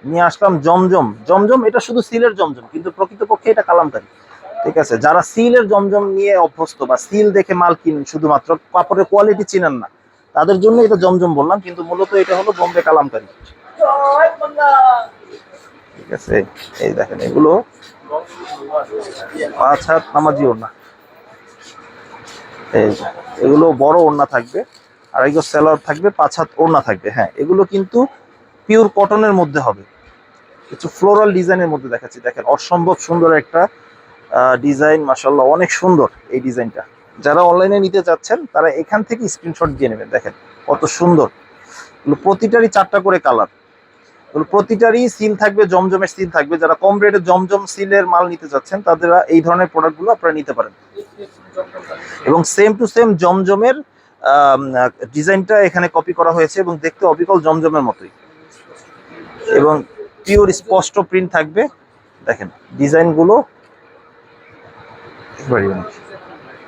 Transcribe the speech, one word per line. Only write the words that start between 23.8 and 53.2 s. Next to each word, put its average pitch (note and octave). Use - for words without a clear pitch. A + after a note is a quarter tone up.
ওড়না D3
থাকবে, B2+
আড়াই C3+
গজ D#3
সালোয়ার D#3
থাকবে, E3
পাঁচ D3+
হাত D#3+
ওড়না D#3+
থাকবে। G#2
হ্যাঁ, A2+
এগুলো F#3
কিন্তু G3
পিওর A3
কটনের G#3
মধ্যে D#3
হবে, G#2
কিছু -
ফ্লোরাল G#3
ডিজাইনের F#3
মধ্যে C#3
দেখাচ্ছি। A#2
দেখেন, A#2+
অসম্ভব E3+
সুন্দর E3
একটা, D#3+
আহ, -
ডিজাইন, C#3+
মাশাআল্লাহ, C3+
অনেক E3
সুন্দর E3+
এই C3
ডিজাইনটা। A#2+
যারা D3
অনলাইনে F#3
নিতে F#3+
চাচ্ছেন, G3+
তারা D#3
এখান D#3+
থেকে A3+
স্ক্রিনশট E3+
দিয়ে C3+
নেবেন। G#2+
দেখেন, -
কত -
সুন্দর। D#3+
এগুলো D3
প্রতিটারই G#3+
চারটা G3
করে F#3
কালার। A#2+
এগুলো D#3
প্রতিটারই A3+
সিল G#3+
থাকবে, G#3
জমজমের F#3
সিল F#3
থাকবে। D#3+
যারা D#3+
কম G3
রেটে G3+
জমজম F#3
সিলের G3
মাল F3+
নিতে E3
চাচ্ছেন, C#3+
তারা E3+
এই E3
ধরনের E3+
প্রোডাক্টগুলো D#3+
আপনারা E3+
নিতে D3
পারেন। A2
এবং E3
same G#3
to A#3+
same A#3
জমজমের, F#3+